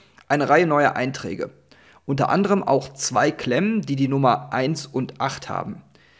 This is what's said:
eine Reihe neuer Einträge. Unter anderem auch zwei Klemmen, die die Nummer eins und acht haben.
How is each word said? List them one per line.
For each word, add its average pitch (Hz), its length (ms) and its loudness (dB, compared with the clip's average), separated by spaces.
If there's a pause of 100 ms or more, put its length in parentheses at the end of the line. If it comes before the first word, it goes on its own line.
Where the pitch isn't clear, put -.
(280)
eine 143 220 0
Reihe 160 160 6
neuer 147 300 2
Einträge. 123 560 -6 (540)
Unter 139 240 0
anderem 196 340 2
auch - 300 0
zwei 127 380 0
Klemmen, 185 500 0
die 139 160 -4
die 135 100 2
Nummer 131 460 2
eins 131 320 -2
und - 340 -6
acht - 300 -6
haben. 101 320 -6 (380)